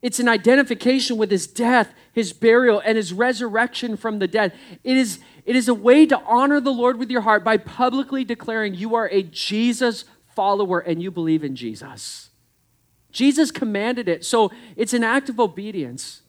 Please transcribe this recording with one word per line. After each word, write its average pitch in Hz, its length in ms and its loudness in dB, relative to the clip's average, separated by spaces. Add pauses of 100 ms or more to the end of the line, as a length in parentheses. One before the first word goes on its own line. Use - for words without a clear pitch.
It's 247 180 -4
an 240 80 2
identification 247 880 2
with 208 140 0
his 185 160 -2
death, 240 440 2 (220)
his 226 180 -2
burial, 226 540 4
and 220 100 2
his 196 160 -4
resurrection 233 840 -2
from 214 220 -6
the 190 80 -2
dead. 202 260 0 (300)
It 262 140 2
is, 214 200 0 (280)
it 240 100 -2
is 240 120 2
a 247 60 2
way 247 320 6
to 277 220 0
honor 277 320 4
the 262 140 -2
Lord 240 260 0
with 247 100 -6
your 247 120 -2
heart 214 220 2
by 220 140 2
publicly 262 640 -2
declaring 220 520 -6
you 220 180 -6
are 226 160 0
a 196 140 0
Jesus 233 840 -2 (220)
follower 196 520 0
and 170 220 -4
you 185 80 -8
believe 160 340 -2
in 135 120 -6
Jesus. - 760 -14 (840)
Jesus 277 380 2
commanded 220 580 -4
it, 165 160 -4
so 220 280 0 (240)
it's 233 180 -2
an 233 100 0
act 262 240 0
of 233 120 -8
obedience. 185 880 -6